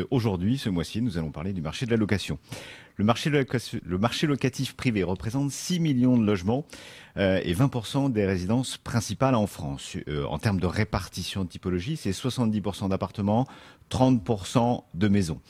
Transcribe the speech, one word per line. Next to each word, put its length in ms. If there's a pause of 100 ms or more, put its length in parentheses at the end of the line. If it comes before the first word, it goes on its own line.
aujourd'hui, 480
ce 120
mois-ci, 320
nous 160
allons 140
parler 200
du 100
marché 240
de 60
la 60
location. 420 (580)
Le 60
marché 260
de 60
la 60
location, 420
le 140
marché 280
locatif 480
privé 300
représente 480
six 300
millions 360
de 80
logements, 400 (520)
euh, 260
et 80
vingt 160
pour 200
cent 200
des 180
résidences 520
principales 580
en 120
France. 500 (100)
Euh, 200
en 120
termes 220
de 40
répartition 760
de 60
typologie, 480
c'est 160
soixante-dix 480
pour 140
cent 120
d'appartements, 640 (400)
trente 340
pour 240
cent 460
de 160
maisons. 400